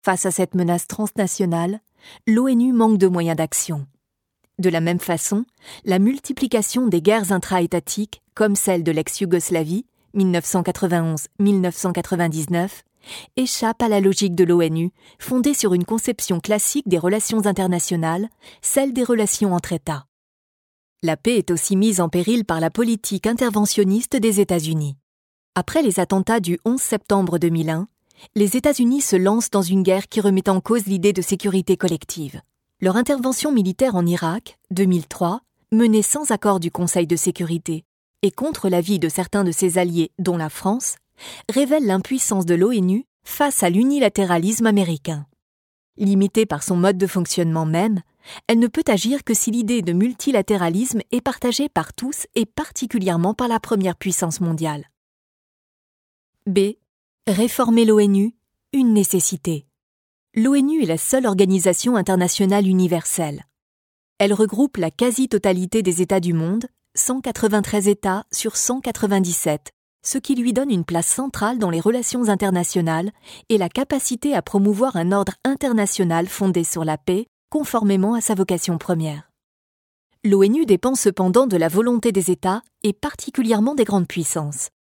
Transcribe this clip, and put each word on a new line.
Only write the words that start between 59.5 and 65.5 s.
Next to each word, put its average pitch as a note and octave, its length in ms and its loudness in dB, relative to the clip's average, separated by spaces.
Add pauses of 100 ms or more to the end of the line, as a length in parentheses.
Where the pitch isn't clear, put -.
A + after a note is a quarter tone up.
L'onu C#4 480 2
est - 20 2
la D#3+ 120 0
seule C4 280 0
organisation F#3+ 720 2
internationale F#3+ 720 2
universelle. F3 800 0 (720)
Elle G3+ 160 2
regroupe G#3+ 420 0
la E3 160 -2
quasi-totalité G#3+ 920 0